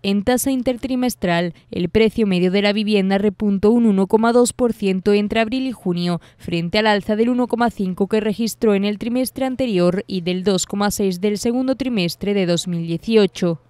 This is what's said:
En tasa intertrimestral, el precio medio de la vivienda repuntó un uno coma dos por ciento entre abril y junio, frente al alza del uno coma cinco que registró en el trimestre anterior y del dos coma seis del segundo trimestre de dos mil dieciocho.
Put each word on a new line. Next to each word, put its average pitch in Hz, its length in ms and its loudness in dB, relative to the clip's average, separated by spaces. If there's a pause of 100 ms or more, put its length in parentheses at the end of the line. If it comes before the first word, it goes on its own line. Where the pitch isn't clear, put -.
En 202 220 0
tasa 254 260 0
intertrimestral, 247 1040 -2 (160)
el 175 180 -4
precio 220 380 2
medio 180 240 2
de 196 120 0
la 202 100 2
vivienda 202 460 2
repuntó 208 520 2
un 240 160 4
uno 190 220 4
coma 226 240 2
dos 240 200 4
por 240 200 0
ciento 190 400 0
entre 208 260 0
abril 254 300 -2
y 247 40 -6
junio, 175 480 -2 (160)
frente 170 440 -2
al 220 80 2
alza 208 260 0
del 226 140 2
uno 247 180 0
coma 233 240 0
cinco 185 380 -4
que 220 100 0
registró 220 560 0
en 196 100 0
el 208 140 -2
trimestre 247 460 -4
anterior 202 640 0
y 180 140 -4
del 180 200 -4
dos 185 240 0
coma 202 240 -2
seis 190 300 -2
del 208 180 -2
segundo 254 380 -2
trimestre 202 580 -2
de 196 100 2
dos 170 220 -2
mil 170 220 -4
dieciocho. 180 800 0